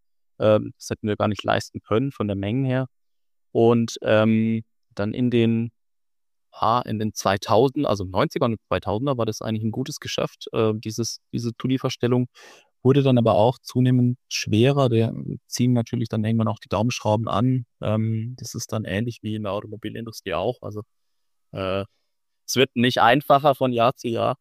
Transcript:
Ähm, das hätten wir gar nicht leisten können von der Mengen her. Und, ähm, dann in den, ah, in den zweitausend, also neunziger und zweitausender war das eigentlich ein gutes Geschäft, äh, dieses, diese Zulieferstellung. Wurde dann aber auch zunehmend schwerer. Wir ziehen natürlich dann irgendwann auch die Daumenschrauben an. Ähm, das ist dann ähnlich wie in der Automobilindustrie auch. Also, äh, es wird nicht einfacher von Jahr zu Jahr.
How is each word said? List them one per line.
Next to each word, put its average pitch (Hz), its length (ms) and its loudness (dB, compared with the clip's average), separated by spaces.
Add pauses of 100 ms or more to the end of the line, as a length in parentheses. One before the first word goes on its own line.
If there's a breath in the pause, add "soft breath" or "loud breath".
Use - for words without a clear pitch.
(380)
Ähm, 113 400 2
das - 120 -12
hätten 107 180 -4
wir 104 80 0
gar 104 120 0
nicht 104 160 -4
leisten 110 360 -2
können 131 320 -2
von 107 160 -4
der 101 80 -2
Mengen 104 280 -2
her. 131 220 -2 (680)
Und, 117 500 4
ähm, 110 600 2 (320)
dann 104 200 -4
in 123 160 0
den, 113 400 2 (840)
ah, 117 340 0
in 107 120 -4
den 107 160 -4
zweitausend, 113 720 0
also 101 180 -2
neunziger 120 420 -2
und 113 120 -2 (100)
zweitausender 107 500 -2
war 113 80 -2
das 107 160 -6
eigentlich 110 220 -4
ein 113 80 -2
gutes 131 280 -8
Geschäft, - 520 -6
äh, 110 220 0
dieses, 110 460 -8 (120)
diese 120 240 -4
Zulieferstellung. 123 720 -2 (540 loud breath)
Wurde 135 200 6
dann 131 160 4
aber 113 160 4
auch 110 280 4
zunehmend 123 560 2 (120)
schwerer. 127 600 2
Wir 113 240 2 (320)
ziehen 123 280 0
natürlich 120 340 -2
dann 113 160 -2
irgendwann 110 240 0
auch 104 120 -4
die - 100 -20
Daumenschrauben 107 580 0
an. 127 380 0 (160)
Ähm, 110 560 -2
das - 160 -14
ist - 180 -12
dann 110 140 -4
ähnlich 113 360 -4
wie 107 120 -6
in 110 100 -6
der 98 80 -4
Automobilindustrie 107 840 -10
auch. 98 280 -2
Also, 104 200 -10 (720)
äh, 98 320 -4 (640)
es - 80 -8
wird 127 200 2
nicht 123 260 2
einfacher 139 540 4
von 127 160 -2
Jahr 120 240 2
zu - 120 -8
Jahr. 113 320 -2